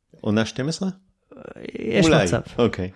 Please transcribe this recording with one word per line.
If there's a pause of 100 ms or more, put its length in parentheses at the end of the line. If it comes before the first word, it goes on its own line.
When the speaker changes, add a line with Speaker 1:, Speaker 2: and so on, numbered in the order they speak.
(200)
Speaker 1:
עונה
שתים
עשרה? (920)
Speaker 2:
יש
Speaker 1:
אולי.
Speaker 2:
מצב. (180)
Speaker 1:
אוקיי.